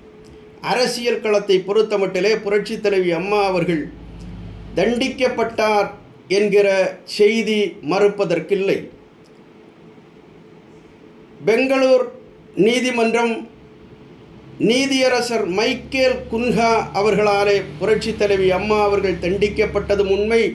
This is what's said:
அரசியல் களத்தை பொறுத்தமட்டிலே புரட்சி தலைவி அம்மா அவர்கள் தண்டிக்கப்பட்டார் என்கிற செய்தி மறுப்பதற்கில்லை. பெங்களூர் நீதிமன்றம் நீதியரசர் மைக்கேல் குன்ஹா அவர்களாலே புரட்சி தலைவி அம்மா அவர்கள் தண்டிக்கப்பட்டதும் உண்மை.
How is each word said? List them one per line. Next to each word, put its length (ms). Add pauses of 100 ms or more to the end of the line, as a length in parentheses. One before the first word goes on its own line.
(600)
அரசியல் 600
களத்தை 460
பொறுத்தமட்டிலே 760
புரட்சி 380
தலைவி 320
அம்மா 320
அவர்கள் 440 (880)
தண்டிக்கப்பட்டார் 1120 (380)
என்கிற 400 (360)
செய்தி 580 (280)
மறுப்பதற்கில்லை. 840 (2750)
பெங்களூர் 580 (520)
நீதிமன்றம் 760 (1300)
நீதியரசர் 880
மைக்கேல் 720 (120)
குன்ஹா 380 (240)
அவர்களாலே 640 (240)
புரட்சி 380
தலைவி 340
அம்மா 300
அவர்கள் 400
தண்டிக்கப்பட்டதும் 920
உண்மை. 300 (140)